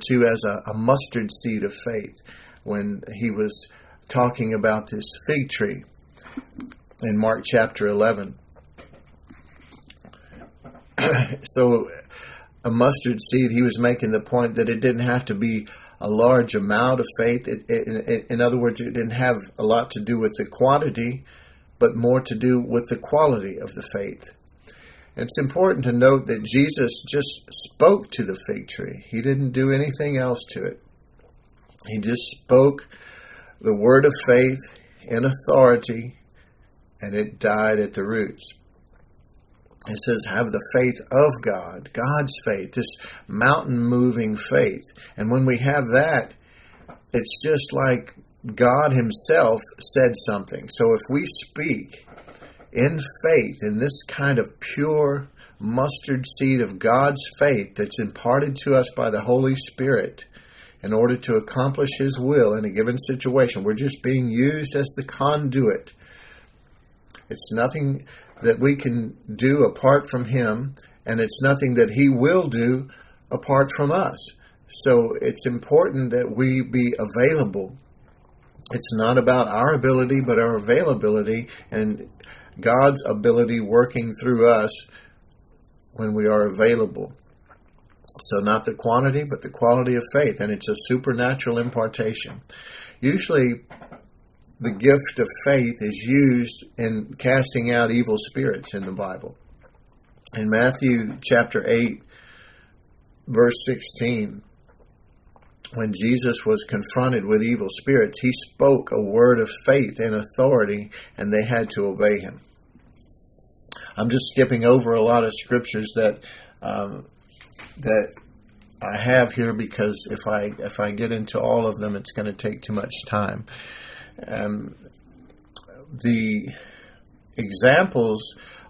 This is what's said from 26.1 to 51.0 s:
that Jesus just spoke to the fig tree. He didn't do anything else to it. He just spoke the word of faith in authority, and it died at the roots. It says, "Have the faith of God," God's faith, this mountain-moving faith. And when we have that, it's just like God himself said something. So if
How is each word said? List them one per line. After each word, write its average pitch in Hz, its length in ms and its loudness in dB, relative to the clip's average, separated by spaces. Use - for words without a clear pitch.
that 110 160 -2
Jesus 123 480 0
just - 400 -4
spoke - 600 2
to - 120 -4
the 95 140 -6
fig - 200 -8
tree. - 420 -12
He 113 120 -6
didn't 135 300 0
do 131 200 2
anything 143 460 -2
else 127 320 -2
to 101 160 -8
it. - 160 -8
He 107 120 -6
just 117 220 -4
spoke 135 560 4
the 107 140 0
word 127 300 6
of 147 60 4
faith 131 340 4
in 117 200 -2
authority, 127 960 2
and 101 140 -8
it 107 240 -4
died 107 400 2
at 101 140 -2
the 101 100 -6
roots. 107 420 -6
It 107 120 -8
says, 113 280 -2
"Have 113 200 -2
the - 280 -6
faith 127 240 0
of 143 200 6
God," 92 500 -6
God's 139 400 -2
faith, 98 300 -4
this - 240 -6
mountain-moving 120 1080 0
faith. 120 480 0
And 110 160 -2
when 131 140 2
we 123 140 2
have 139 340 0
that, 143 400 2
it's - 280 -2
just 147 300 0
like 135 440 -2
God 123 460 4
himself 117 720 2
said 127 360 2
something. - 540 -6
So 117 240 2
if 107 160 0